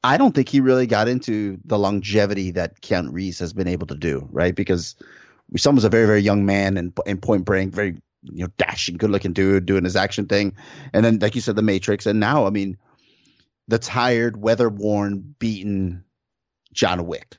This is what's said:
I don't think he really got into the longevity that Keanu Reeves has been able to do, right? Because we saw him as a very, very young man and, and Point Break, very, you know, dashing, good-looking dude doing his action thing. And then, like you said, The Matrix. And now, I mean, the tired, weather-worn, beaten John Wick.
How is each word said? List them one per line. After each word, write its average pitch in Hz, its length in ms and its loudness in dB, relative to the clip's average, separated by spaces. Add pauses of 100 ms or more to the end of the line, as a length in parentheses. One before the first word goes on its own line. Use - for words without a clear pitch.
I 131 140 4
don't 254 160 4
think 131 160 0
he 139 120 4
really 127 260 4
got 107 200 2
into 107 580 -2
the 104 140 0
longevity 98 720 0
that 85 300 -6
Keanu 85 300 -2
Reeves 90 280 -8
has 85 140 -6
been 95 140 -4
able 87 200 -4
to 69 80 -10
do, 71 360 -4
right? 87 240 0
Because 90 400 -4 (540)
we 104 100 -4
saw 143 120 4
him 139 60 6
as 110 60 6
a 107 60 4
very, 113 160 6
very 104 160 4
young 101 240 2
man 98 320 2
and, 90 280 -6
and 98 160 -6
Point 95 240 0
Break, 95 240 0
very, 95 300 -6 (240)
you - 220 -10
know, 90 120 -10
dashing, - 400 -4
good-looking 98 360 0
dude 95 320 2
doing 95 180 2
his 92 120 -2
action 101 320 -2
thing. 101 280 0 (380)
And 107 120 4
then, 113 140 4
like 104 160 0
you 117 60 -2
said, 104 140 -2
The 107 60 0
Matrix. 104 440 0
And 107 140 2
now, 117 260 2
I 98 60 0
mean, 98 260 -4 (920)
the 113 120 0
tired, 117 580 0
weather-worn, 104 1000 0
beaten 95 640 -4 (680)
John 87 340 0
Wick. - 320 -12